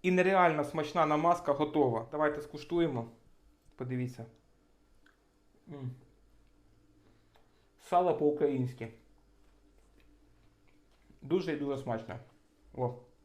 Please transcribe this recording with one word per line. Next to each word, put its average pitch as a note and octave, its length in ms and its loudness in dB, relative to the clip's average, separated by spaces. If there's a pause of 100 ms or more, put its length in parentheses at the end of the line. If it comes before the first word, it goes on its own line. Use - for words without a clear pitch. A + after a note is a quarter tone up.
і F3+ 80 2
нереально F3+ 540 4
смачна D3+ 420 0
намазка D#3 460 2
готова. C#3+ 580 0
Давайте D3+ 320 -2
скуштуємо. D3 680 -4 (680)
Подивіться. B2 480 -6 (1500)
М. C3 180 -8 (1900)
Сало F3 340 2
по-українськи. C#3+ 760 0 (2250)
Дуже E3 300 -2
і C#3 40 -2
дуже C#3 260 -4
смачно. A2+ 360 -6 (560)
О. B2 200 -4 (300)